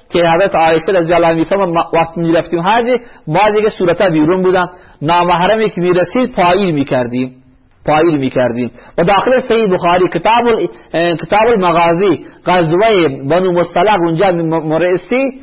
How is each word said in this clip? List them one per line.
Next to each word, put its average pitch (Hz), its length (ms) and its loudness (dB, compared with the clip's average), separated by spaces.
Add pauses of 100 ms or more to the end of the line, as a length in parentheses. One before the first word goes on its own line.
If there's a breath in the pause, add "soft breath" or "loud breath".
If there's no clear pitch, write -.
(120 loud breath)
که 175 60 0
حضرت 170 360 2
عایشه 165 340 2
رضی 175 260 0
الله 170 120 2
عنها 165 120 0
می‌فرماید، 170 360 -2
ما 165 200 -2
وقت 165 220 -2
می‌رفتیم 170 440 -2
حج، 220 260 0 (400 loud breath)
ما 160 140 0 (160)
دیگه 214 220 0
صورتها 180 320 0
بیرون 165 320 2
بودن، 185 240 2 (360 loud breath)
نامحرمی 175 680 2
که - 100 -6
می‌رسید 180 560 0
پایین 180 380 2
می‌کردیم، 127 580 -2 (540)
پایین 156 320 2
می‌کردیم. 123 520 -2 (280 loud breath)
و 175 60 0
داخل 247 340 0 (100)
صحیح 220 260 0
بخاری 180 340 0
کتاب 233 380 0
ال-، 214 220 0 (260 loud breath)
اه، 170 220 -2
کتاب 208 320 -2
المغازی، 170 760 0 (220 loud breath)
غزوه 180 600 2 (220)
بنو 180 220 0
مصطلق، 175 520 0
اونجا 170 260 0
م-، 160 380 -2
مرسی 180 760 -2